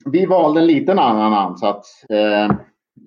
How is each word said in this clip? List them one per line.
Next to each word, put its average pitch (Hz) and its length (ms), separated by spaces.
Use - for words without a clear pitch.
vi 165 200
valde 165 340
en 165 80
liten 151 320
annan 107 340
ansats. 98 760
Eh, 104 360